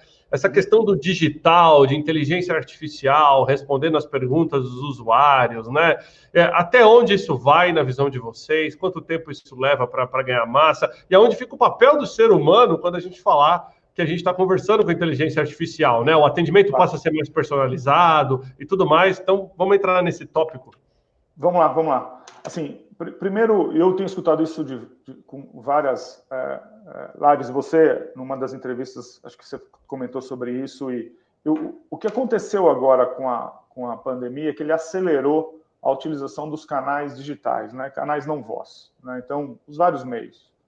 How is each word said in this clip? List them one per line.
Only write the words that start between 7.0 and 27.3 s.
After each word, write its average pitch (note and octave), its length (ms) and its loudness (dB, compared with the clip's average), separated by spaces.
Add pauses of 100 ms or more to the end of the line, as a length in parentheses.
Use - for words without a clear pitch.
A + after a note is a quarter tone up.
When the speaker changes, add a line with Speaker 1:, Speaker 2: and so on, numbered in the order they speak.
Speaker 1:
isso E3 240 -2
vai D#3 340 4
na D#3+ 120 0
visão C3+ 260 -2
de B2+ 80 -8
vocês? C#3+ 560 -6
Quanto F3+ 260 -6
tempo D#3+ 300 -8
isso - 260 -18
leva C3+ 300 0
pra, B2+ 220 -4
pra C3 160 -4
ganhar A#2+ 240 -2
massa? D3+ 440 2 (160)
E F3+ 60 0
aonde G#3+ 220 6
fica - 180 -12
o - 40 -16
papel B3+ 420 4
do A#3 80 -4
ser A3+ 240 4
humano F3 480 4
quando F3 160 -4
a E3+ 40 -8
gente F3+ 220 -14
falar E3 500 2 (220)
que - 80 -8
a E3 40 0
gente E3+ 180 -4
tá F3+ 100 0
conversando F#3+ 500 0
com - 60 0
a F3 40 0
inteligência D#3 460 -2
artificial, C#3+ 640 0
né? D#3+ 120 4
O D3+ 100 6
atendimento F3+ 440 2
Speaker 2:
Claro. F3+ 140 2
Speaker 1:
passa F3 120 0
a C#3+ 40 -10
ser D#3+ 140 -2
mais D3+ 160 -4
personalizado C#3 1120 0 (180)
e - 60 -14
tudo F3 220 0
mais. F#3 320 4
Então, F#3+ 360 -2
vamos F#3 200 2
entrar F#3 260 0
nesse D#3+ 240 -4
tópico. D#3 460 -6 (640)
Speaker 2:
Vamos F3 220 0
lá, D#3 80 4
vamos D3+ 240 0
lá. - 320 -6 (200)
Assim, - 380 -12 (160)
pr-, E3+ 140 -12
primeiro, G3 640 0
eu F3+ 180 2
tenho F#3+ 120 -4
escutado D#3+ 340 -2
isso D#3 220 -6
de, C3 160 -10 (260)
de, C3 80 -20 (140)
com C3+ 340 -20
várias, C#3 720 -4
é, C3+ 40 -10
é, - 960 -4